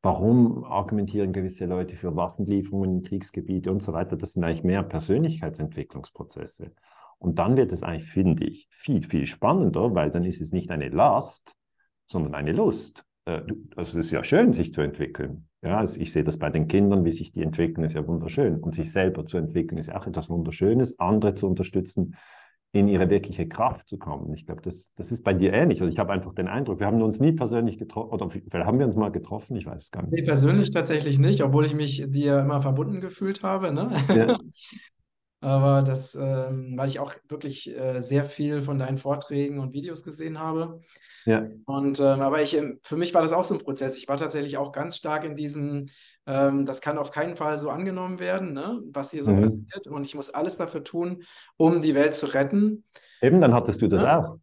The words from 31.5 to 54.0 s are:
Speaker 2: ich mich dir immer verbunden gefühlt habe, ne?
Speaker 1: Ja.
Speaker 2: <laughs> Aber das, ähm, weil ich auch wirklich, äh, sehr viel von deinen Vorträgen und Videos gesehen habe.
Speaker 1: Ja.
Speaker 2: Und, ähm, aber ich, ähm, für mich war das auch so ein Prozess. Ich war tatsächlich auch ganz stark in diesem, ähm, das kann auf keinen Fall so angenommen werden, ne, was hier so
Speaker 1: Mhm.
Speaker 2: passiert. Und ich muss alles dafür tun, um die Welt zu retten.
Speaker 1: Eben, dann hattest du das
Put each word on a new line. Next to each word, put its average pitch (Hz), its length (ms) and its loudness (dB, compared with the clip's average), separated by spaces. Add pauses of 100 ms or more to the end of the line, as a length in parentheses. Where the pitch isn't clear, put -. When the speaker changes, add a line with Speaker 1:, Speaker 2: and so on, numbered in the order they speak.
Speaker 2:
ich 147 100 0
mich 143 320 -2
dir 139 320 2
immer 139 220 0
verbunden 139 380 -2
gefühlt 190 440 -6
habe, 190 280 0
ne? 185 200 -2 (180)
Speaker 1:
Ja. 226 320 6
Speaker 2:
<laughs> - 80 -18 (920)
Aber 139 380 6
das, 135 320 -2
ähm, 131 640 -4
weil 135 100 -2
ich 131 120 -4
auch 135 140 -8 (140)
wirklich, - 480 -10
äh, 127 260 -4
sehr 139 240 0
viel 147 360 -4
von 139 160 -4
deinen 135 200 -2
Vorträgen 143 640 -4
und 135 140 -8
Videos 160 300 -10
gesehen 156 360 -10
habe. 165 420 -4 (440)
Speaker 1:
Ja. 110 220 2 (180)
Speaker 2:
Und, 139 340 -2
ähm, 139 220 4
aber 147 220 2
ich, 143 120 0
ähm, 147 280 -2
für 151 120 -8
mich 175 200 -2
war 165 80 8
das 160 80 2
auch 175 120 2
so 185 120 -2
ein - 40 -4
Prozess. 135 380 -6
Ich - 100 -16
war 139 100 -2
tatsächlich 147 400 -4
auch 139 140 -4
ganz 151 260 -8
stark 151 260 -4
in 151 120 -8
diesem, 143 520 -6 (400)
ähm, 139 380 2
das 131 160 -6
kann 151 180 -2
auf 139 100 -4
keinen 165 260 -4
Fall 151 220 -2
so 147 140 -6
angenommen 185 480 -6
werden, 180 340 -4
ne, 196 280 -6 (100)
was 139 200 -8
hier 147 120 -8
so 104 100 4
Speaker 1:
Mhm. 98 80 6
Speaker 2:
passiert. 107 460 -2
Und 143 180 -8
ich 139 80 -16
muss 139 160 -10
alles 165 280 -4
dafür 165 260 -6
tun, 175 400 -6 (340)
um 165 240 6
die 151 140 2
Welt 151 180 6
zu - 140 -2
retten. 202 560 2 (380)
Speaker 1:
Eben, 151 200 8
dann 127 120 8
hattest 113 280 2
du 110 60 4
das 90 160 6